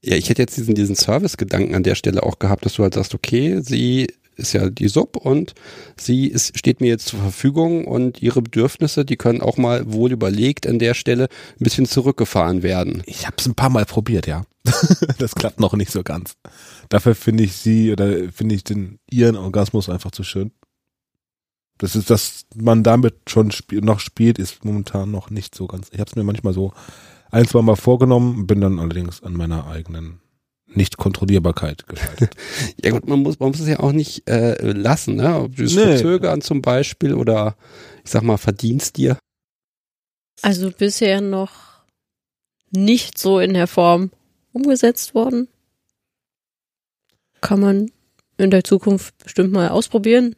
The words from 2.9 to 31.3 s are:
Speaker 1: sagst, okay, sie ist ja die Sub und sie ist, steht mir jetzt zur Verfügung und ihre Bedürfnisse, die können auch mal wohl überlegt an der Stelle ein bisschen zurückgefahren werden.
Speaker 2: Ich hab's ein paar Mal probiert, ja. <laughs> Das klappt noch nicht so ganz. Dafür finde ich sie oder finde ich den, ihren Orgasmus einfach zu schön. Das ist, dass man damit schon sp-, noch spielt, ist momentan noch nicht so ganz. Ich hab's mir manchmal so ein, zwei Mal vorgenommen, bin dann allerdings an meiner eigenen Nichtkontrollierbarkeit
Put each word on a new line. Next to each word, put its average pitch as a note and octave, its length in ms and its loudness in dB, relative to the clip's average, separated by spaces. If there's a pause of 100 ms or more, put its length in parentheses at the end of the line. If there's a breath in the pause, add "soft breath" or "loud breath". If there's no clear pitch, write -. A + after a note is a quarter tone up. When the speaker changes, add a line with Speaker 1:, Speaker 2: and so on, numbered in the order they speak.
Speaker 1:
sagst, G2 220 -4
okay, D#3 480 0
sie B2 420 0 (320)
ist - 160 -8
ja G2 160 2
die G2 180 -2
Sub G#2+ 300 0
und D3 360 -2 (460 loud breath)
sie C3 280 0
ist, - 300 -4
steht - 240 0
mir B2+ 60 2
jetzt A#2 200 0
zur G#2+ 120 -8
Verfügung D#3 680 0
und B2 360 -2
ihre A#2+ 200 2
Bedürfnisse, C3 640 -2
die C3+ 120 -2
können A#2 240 0
auch B2+ 160 0
mal A#2+ 340 0
wohl A#2 200 2
überlegt A2+ 560 -2
an A#2+ 120 0
der A#2 140 2
Stelle B2 300 0 (360 loud breath)
ein - 40 -2
bisschen C3 220 2
zurückgefahren G2+ 760 0
werden. F#2 420 -2
Speaker 2:
Ich - 220 -12
hab's - 200 -6
ein A#2+ 80 -2
paar C3 140 0
Mal A2+ 160 2
probiert, G#2+ 420 -2
ja. D#2+ 160 -6 (220)
<laughs> C#3+ 520 0
Das A#2+ 180 -4
klappt - 240 -4
noch G2+ 140 0
nicht G2+ 180 -4
so F#2+ 120 -6
ganz. F2+ 300 -8 (560 loud breath)
Dafür A2 260 4
finde A2 280 2
ich F#2 100 0
sie A2 380 2
oder F#2+ 400 0
finde G#2+ 240 -2
ich F#2+ 80 -6
den, G2+ 360 -8 (100)
ihren A#2 260 4
Orgasmus G2 540 -2
einfach F2+ 220 -6
zu - 120 -10
schön. G2 280 -6 (1300)
Das F#2+ 160 -4
ist, G#2+ 140 -2
dass - 360 0 (100)
man A2+ 280 4
damit A#2 460 2
schon A2 240 4
sp-, - 280 -6
noch G#2+ 180 2
spielt, A#2 400 0
ist - 260 -8
momentan G#2 460 -4
noch G2 180 -10
nicht G#2 260 -10
so F#2 120 -10
ganz. F#2 240 -12
Ich - 80 -10
hab's - 160 -6
mir A2+ 80 -2
manchmal G2+ 300 -2
so F#2+ 200 -4 (560 loud breath)
ein, A2+ 180 4
zwei A#2 140 4
Mal A2+ 140 6
vorgenommen, B2 720 2
bin G2+ 140 4
dann F#2+ 180 2
allerdings E2+ 420 -6
an F2+ 120 -10
meiner E2 340 -6
eigenen E2 520 -12 (540)
Nichtkontrollierbarkeit F#2 1120 0